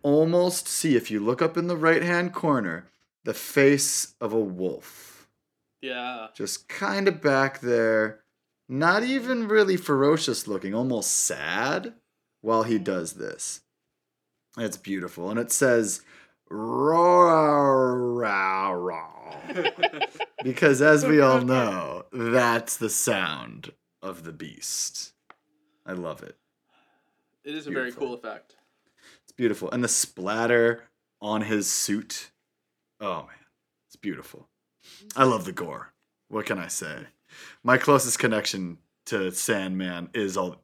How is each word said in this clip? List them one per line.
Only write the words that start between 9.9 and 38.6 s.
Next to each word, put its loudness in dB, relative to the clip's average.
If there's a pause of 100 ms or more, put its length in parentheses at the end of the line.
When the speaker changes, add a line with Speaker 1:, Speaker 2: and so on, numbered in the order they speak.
Speaker 1:
looking, -6
almost -2
sad -2 (460)
while 2
he 0
does -4
this. -10 (960)
It's -6
beautiful. -8
And -4
it -4
says, 2 (500)
"Roar, 4
roar, 0
roar." -8 (400)
Speaker 2:
<laughs> -2 (420)
Speaker 1:
Because 4
as 6
we 6
all 8
know, -2
that's 0
the -4
sound -4 (280)
of -14
the -16
beast. -10 (720)
I -10
love -10
it. -20 (1080)
Speaker 2:
It -12
is -14
a -10
very -4
Speaker 1:
Beautiful. -8
Speaker 2:
cool -6
effect. -14 (680)
Speaker 1:
It's -20
beautiful. -2
And -2
the 0
splatter 0 (360)
on -2
his -2
suit. -4 (720)
Oh, -6
man. -20 (440)
It's -20
beautiful. -12 (680)
I 6
love 2
the -10
gore. -12 (360)
What -6
can -4
I -10
say? -10 (580)
My 4
closest 2
connection -2 (280)